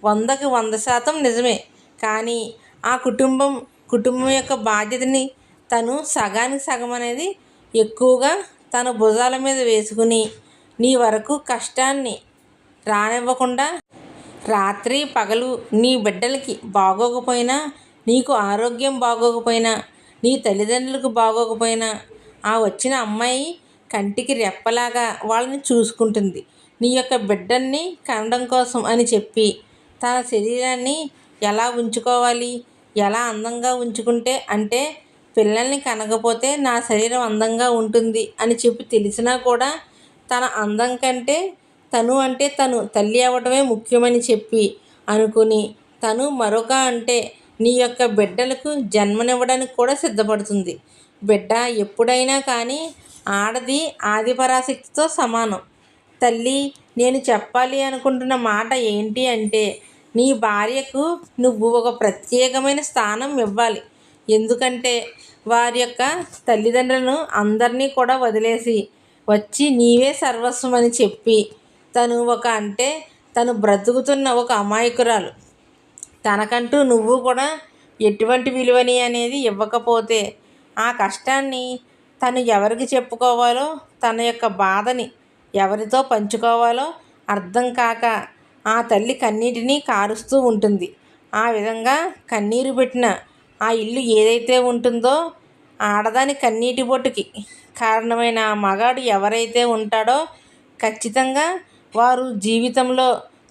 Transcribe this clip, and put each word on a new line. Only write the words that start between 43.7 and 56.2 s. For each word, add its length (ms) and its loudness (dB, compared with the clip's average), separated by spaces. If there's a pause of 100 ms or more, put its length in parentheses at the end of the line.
చెప్పి 560 0 (340)
అనుకుని, 640 2 (280)
తను 260 0
మరొక 420 0
అంటే 640 0 (280)
నీ 80 4
యొక్క 360 2
బిడ్డలకు 720 0
జన్మనివ్వడానికి 960 0
కూడా 200 2
సిద్ధపడుతుంది. 840 -2 (440)
బిడ్డ 280 2
ఎప్పుడైనా 880 0
కానీ 540 -4 (340)
ఆడది 760 -2
ఆదిపరాశక్తితో 1040 0
సమానం. 520 -2 (600)